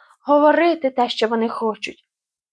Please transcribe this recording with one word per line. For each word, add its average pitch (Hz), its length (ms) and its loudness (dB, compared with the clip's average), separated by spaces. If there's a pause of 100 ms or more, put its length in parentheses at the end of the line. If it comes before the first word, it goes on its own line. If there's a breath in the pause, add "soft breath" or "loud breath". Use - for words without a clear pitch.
(260 soft breath)
говорити 294 640 2
те, 247 200 -2
що 233 180 -2
вони 226 220 -2
хочуть. - 540 -8 (500)